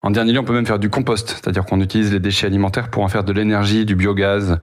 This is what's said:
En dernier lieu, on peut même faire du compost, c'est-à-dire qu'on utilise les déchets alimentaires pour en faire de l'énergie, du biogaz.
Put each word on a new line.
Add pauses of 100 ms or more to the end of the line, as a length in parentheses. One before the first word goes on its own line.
En
dernier
lieu,
on
peut
même
faire
du
compost,
c'est-à-dire
qu'on
utilise
les
déchets
alimentaires
pour
en
faire
de
l'énergie,
du
biogaz.